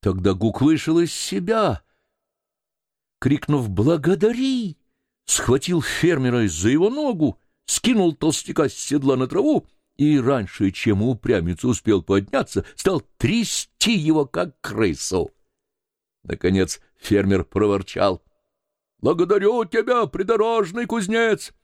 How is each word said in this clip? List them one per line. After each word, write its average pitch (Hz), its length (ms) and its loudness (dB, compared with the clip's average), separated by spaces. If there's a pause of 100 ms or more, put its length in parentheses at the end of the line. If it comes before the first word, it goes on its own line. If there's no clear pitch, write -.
Тогда 92 320 0
Гук 107 280 0
вышел 160 380 2
из 170 140 0
себя, 196 680 -2 (1400)
крикнув 135 500 0
"благодари", 180 1080 0 (480)
схватил 143 560 0
фермера 127 680 0
за 87 220 0
его 165 200 2
ногу, 240 500 -2 (260)
скинул 202 480 0
толстяка 151 560 -2
с - 40 -12
седла 139 420 0
на 127 120 -2
траву 220 400 0 (300)
и, 147 220 4
раньше, 113 520 0
чем 101 320 0
упрямец 98 600 -2
успел 110 380 2
подняться, - 640 -2 (100)
стал 190 260 -2 (160)
трясти - 760 -2
его, 156 320 2
как - 360 -6
крысу. 92 680 -2 (920)
Наконец - 580 -2 (160)
фермер 98 460 2
проворчал: 98 800 -2 (760)
"Благодарю 196 680 2
тебя, 226 420 0
придорожный 220 760 -2
кузнец!" 226 680 -2 (100)